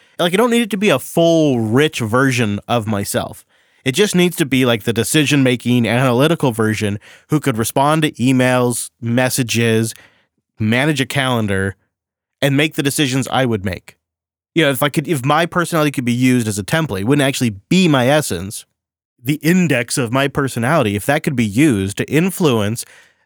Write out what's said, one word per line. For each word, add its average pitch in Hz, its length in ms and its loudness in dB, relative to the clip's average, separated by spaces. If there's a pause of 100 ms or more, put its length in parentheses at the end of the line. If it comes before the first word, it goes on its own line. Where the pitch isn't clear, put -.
(200)
Like, 170 120 0
I 185 60 -2
don't 240 140 2
need 240 100 2
it 220 80 -4
to 214 80 -4
be 196 120 0
a 135 100 2
full, 160 600 2
rich 123 420 0
version 120 640 0
of 113 180 -2
myself. 107 580 -4 (400)
It 135 100 -2
just 196 200 0
needs 180 240 2
to 165 80 0
be, 131 180 0
like, 117 200 0
the 120 100 -2
decision-making, 123 960 2
analytical 131 640 2
version 107 480 -2 (300)
who 151 100 0
could 123 180 -2
respond 143 460 0
to 151 80 -2
emails, 127 800 0 (100)
messages, 117 920 0 (640)
manage 127 420 0
a 123 60 -2
calendar, 107 720 -2 (640)
and 139 160 0
make 151 200 0
the 151 80 -4
decisions 135 460 -2
I 131 180 0
would 107 180 -2
make. 90 320 -10 (560)
You 160 120 2
know, 139 40 4
if 135 140 0
I 147 60 2
could, 147 180 -2
if 139 180 -2
my 151 220 2
personality 165 420 -2
could 135 160 -6
be 120 80 0
used 123 340 2
as 104 120 -2
a 101 40 -6
template, 135 380 -2
it 101 60 -2
wouldn't 139 200 2
actually 123 280 -2 (140)
be 185 180 4
my 131 200 4
essence. 104 600 -2 (520)
The 135 220 -4
index 151 560 0
of 120 160 -2
my 135 140 0
personality, 131 680 0
if 101 120 -4
that 147 160 0
could 151 120 -2
be 120 80 0
used 104 540 0
to 127 100 -4
influence 127 800 0 (400)